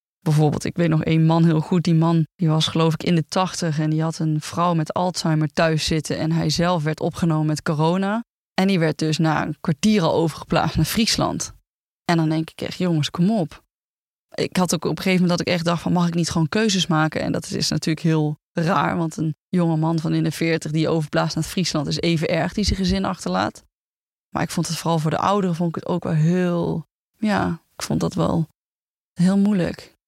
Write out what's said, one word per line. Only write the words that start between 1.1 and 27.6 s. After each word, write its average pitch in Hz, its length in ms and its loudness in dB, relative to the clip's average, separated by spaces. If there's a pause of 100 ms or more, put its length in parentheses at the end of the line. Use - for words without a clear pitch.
man 165 180 6
heel 160 160 4
goed. 170 240 0
Die 165 100 4
man, 165 400 4
die 165 140 0
was 156 180 2
geloof 160 280 2
ik - 80 -8
in 175 120 2
de 160 140 2
tachtig 175 500 -2
en 156 120 0
die 156 120 0
had 160 160 -4
een 156 220 0
vrouw 170 340 -2
met 156 180 -2
Alzheimer 160 600 0
thuis 160 320 2
zitten. 156 340 -2
En 160 140 0
hij 165 180 0
zelf 170 320 0
werd 156 180 -2
opgenomen 156 460 0
met 151 160 -2
corona. 185 600 0 (300)
En 190 120 2
die 196 120 2
werd 160 200 0
dus 156 200 0
na 156 280 2
een 156 140 -6
kwartier 202 420 2
al 156 120 2
overgeplaatst 160 640 0
naar 160 80 4
Friesland. - 720 -2 (560)
En 170 60 4
dan 156 120 2
denk 156 220 -2
ik - 100 -16
echt: - 180 -8
"Jongens, 170 320 0
kom 175 200 2
op." 202 340 -4 (720)
Ik - 220 -4
had 180 180 2
ook 160 100 -4
op 147 60 0
een 160 120 -4
gegeven 185 180 2
moment 175 180 2
dat 170 100 -4
ik 175 60 0
echt 165 100 -2
dacht 170 180 0
van: 170 100 0
"Mag 175 160 2
ik 165 60 -4
niet 170 160 0
gewoon 160 180 0
keuzes 208 380 0
maken?" 156 340 0
En - 120 -4
dat - 180 -6
is - 180 -4
natuurlijk 156 380 -2
heel 151 320 0 (140)
raar, 165 440 0
want 165 200 -4
een 156 200 -2 (120)
jonge 170 280 2
man 160 220 0
van 160 140 -2
in 160 100 0
de 160 80 0
veertig 160 400 -2
die 156 180 0
overblaast 160 460 -2
naar 160 100 -2
het - 80 -10
Friesland 160 340 -2
is 160 140 -4
even 170 280 0
erg, 151 240 -2
die 208 120 -2
zijn 190 140 0
gezin 190 260 0
achterlaat. 185 600 -4 (640)
Maar 151 140 -4
ik 160 80 -4
vond 165 180 -4
het 160 80 -6
vooral 165 220 -2
voor 156 120 -2
de - 80 -2
ouderen, 185 380 0
vond 175 120 -2
ik 165 60 -6
het - 120 -10
ook 175 180 -2
wel 175 80 -2
heel, 170 720 0 (320)
ja, 190 420 -2 (160)